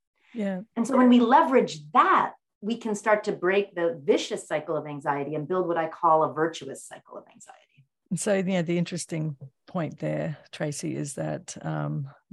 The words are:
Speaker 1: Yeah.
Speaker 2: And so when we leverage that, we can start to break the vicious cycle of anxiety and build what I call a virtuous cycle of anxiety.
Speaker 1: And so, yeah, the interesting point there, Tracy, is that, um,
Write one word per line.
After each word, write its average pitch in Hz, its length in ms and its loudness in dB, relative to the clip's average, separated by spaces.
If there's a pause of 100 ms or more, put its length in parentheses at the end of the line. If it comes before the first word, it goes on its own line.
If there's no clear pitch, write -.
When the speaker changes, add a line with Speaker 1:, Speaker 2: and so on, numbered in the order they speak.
(340)
Speaker 1:
Yeah. 196 280 -4 (140)
Speaker 2:
And 233 100 -2
so 254 100 0
when 247 120 8
we 240 120 8
leverage 247 580 4 (140)
that, 285 400 4 (300)
we 214 140 -4
can 214 200 -4
start 208 280 2
to 202 80 -2
break 190 440 0
the 170 260 -2
vicious 202 460 0
cycle 156 280 -4
of 147 120 -6
anxiety 143 480 -4
and 151 100 -4
build 180 220 0
what 170 100 0
I 160 100 -2
call 160 360 4
a 135 80 0
virtuous 151 520 -4
cycle - 320 -20
of - 160 -16
anxiety. - 520 -20 (260)
Speaker 1:
And 175 80 -4
so, 208 160 0
yeah, 185 280 0
the 170 160 -2
interesting 160 580 -4 (320)
point 151 320 -6
there, 156 360 -4 (160)
Tracy, 147 440 -6
is 147 180 -6
that, - 480 -8
um, - 460 -6 (240)